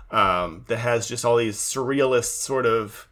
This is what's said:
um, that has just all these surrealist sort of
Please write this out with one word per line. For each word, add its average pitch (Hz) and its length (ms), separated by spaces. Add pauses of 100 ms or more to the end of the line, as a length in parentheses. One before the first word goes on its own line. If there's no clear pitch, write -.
(100)
um, 90 580
that 113 100
has 117 300
just 120 160
all 120 120
these 110 200
surrealist 131 840
sort 131 240
of 110 460